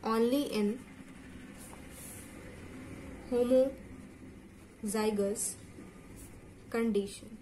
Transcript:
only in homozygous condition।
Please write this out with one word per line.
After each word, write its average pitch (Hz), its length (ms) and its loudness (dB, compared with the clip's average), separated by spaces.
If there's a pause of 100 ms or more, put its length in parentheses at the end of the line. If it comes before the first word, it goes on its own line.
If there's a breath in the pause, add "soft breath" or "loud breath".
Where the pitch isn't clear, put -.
only 233 480 4
in 214 260 4 (2500)
homozygous 220 2250 2 (1120)
condition। 220 720 0